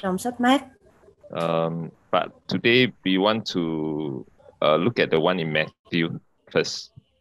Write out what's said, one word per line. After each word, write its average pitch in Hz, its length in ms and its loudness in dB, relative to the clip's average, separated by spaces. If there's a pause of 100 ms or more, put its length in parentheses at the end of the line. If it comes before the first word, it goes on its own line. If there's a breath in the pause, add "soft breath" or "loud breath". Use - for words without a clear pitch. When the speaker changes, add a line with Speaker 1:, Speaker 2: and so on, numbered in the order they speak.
Speaker 1:
trong 190 160 -4
sách 240 240 -6
Mác. 262 220 4 (680)
Speaker 2:
Um, 82 600 -2 (220)
but 92 200 0 (160)
today 120 400 4 (160)
we 92 180 2
want 107 200 2 (140)
to, 90 60 -2 (1040)
uh, 78 160 4
look 117 140 0
at 90 160 2
the 80 140 4
one 92 120 2
in 80 160 -4
Matthew 82 560 -2 (420)
first. - 380 -2 (320)